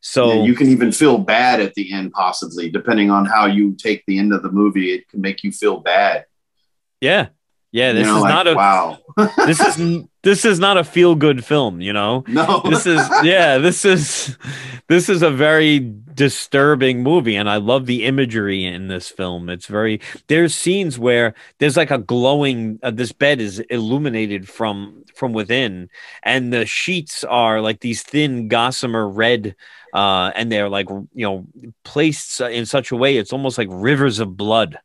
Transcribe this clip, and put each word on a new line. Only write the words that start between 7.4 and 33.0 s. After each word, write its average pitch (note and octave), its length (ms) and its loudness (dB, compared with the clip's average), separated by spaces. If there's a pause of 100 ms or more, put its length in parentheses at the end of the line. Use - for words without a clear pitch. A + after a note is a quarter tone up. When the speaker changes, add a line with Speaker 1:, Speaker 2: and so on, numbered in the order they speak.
Speaker 1:
Yeah, B2 180 2
Speaker 2:
You - 20 0
Speaker 1:
this A2 120 2
Speaker 2:
know, G#2+ 100 2
Speaker 1:
is A2 60 4
Speaker 2:
like, G2+ 120 4
Speaker 1:
not F3 140 2
a D#3+ 60 4
Speaker 2:
wow. G2 440 2 (180)
<laughs> - 300 2
Speaker 1:
this D#3 120 2
is F#4 220 2
n-, E3+ 260 -2 (160)
this G3 220 2
is G3+ 140 4
not G3 180 2
a E3 80 2
feel-good D3+ 580 4
film, A2+ 380 0
you G2 140 -6
know? G#2+ 340 0
Speaker 2:
No. E3 360 2
<laughs> - 40 0
Speaker 1:
This D#3 180 2
is, E3+ 140 2 (220)
yeah, E3+ 340 4
this F3 300 2
is, D3+ 500 0 (520)
this F3 200 2
is F3+ 140 2
a E3 80 4
very D3+ 480 2 (340)
disturbing C3+ 880 2
movie, C3 320 2
and G#2 140 -2
I G#2 80 0
love B2 300 0
the A#2+ 180 -2
imagery A2 600 -2
in F#2 220 -10
this F#2 200 -10
film. F2 400 -8
It's F2 160 -12
very, G#2+ 380 -4 (260)
there's D#3+ 260 2
scenes F3 440 -2
where A#2+ 340 2 (280)
there's, C#3+ 180 2
like, D#3 120 0
a C#3+ 60 0
glowing, B2 840 -2
uh, B2+ 80 -4
this A#2 220 -6
bed C#3+ 280 0
is G2+ 180 -6
illuminated A2+ 920 -4
from, G#2 540 -8 (100)
from B2 180 -4
within, G#2+ 560 -4 (340)
and B2 300 -2
the A#2 140 -2
sheets - 580 -6
are, A2+ 380 0
like, A2 180 -4
these A2+ 220 -6
thin C3 460 -4
gossamer A#2 600 -2
red, A2 480 -2 (380)
uh, F#2+ 400 0
and A2+ 180 -4
they're, G#2 160 -2
like, G2 220 -6
you G2+ 360 -10
know, F#2+ 200 -6 (380)
placed - 580 -4
in A#2 240 -6
such C3 240 -4
a B2+ 60 -4
way, C3 200 2